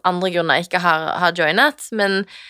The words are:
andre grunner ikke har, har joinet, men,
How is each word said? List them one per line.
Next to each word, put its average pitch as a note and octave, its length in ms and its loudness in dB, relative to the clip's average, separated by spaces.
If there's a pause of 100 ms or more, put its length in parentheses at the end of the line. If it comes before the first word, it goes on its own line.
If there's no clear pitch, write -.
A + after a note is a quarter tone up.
andre F3+ 320 0
grunner E3 260 2
ikke F3+ 220 -4
har, D#3+ 240 2 (160)
har E3+ 100 2
joinet, F3+ 600 0
men, G3 240 0 (300)